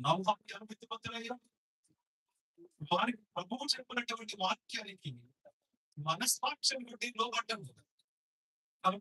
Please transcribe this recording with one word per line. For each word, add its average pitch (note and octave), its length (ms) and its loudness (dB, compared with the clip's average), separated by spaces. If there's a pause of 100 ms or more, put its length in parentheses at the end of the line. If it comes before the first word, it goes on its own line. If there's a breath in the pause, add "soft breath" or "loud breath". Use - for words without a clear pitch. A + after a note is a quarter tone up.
నోవా F#3+ 280 4 (220)
ఎవరు G#3+ 160 -12
నీతిమంతులయ్యారు? A#3 720 -6 (1500)
వారికి A3 300 2 (120)
ప్రభువు A#3 400 -4
చెప్పినటువంటి A3+ 600 -4 (100)
వాక్యానికి G3 680 -2 (960)
మనస్సాక్ష్యం B3+ 800 2
బట్టి A#3+ 220 -4 (100)
లోబడ్డాడు, A3+ 500 0 (1120)
తన F#3+ 160 6